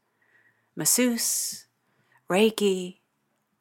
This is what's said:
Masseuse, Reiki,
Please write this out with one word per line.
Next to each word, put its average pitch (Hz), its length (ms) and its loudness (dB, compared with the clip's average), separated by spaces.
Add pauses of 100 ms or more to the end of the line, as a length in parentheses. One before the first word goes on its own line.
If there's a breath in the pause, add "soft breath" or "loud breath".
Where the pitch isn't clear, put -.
(760)
Masseuse, - 920 -2 (600)
Reiki, 190 720 0 (640)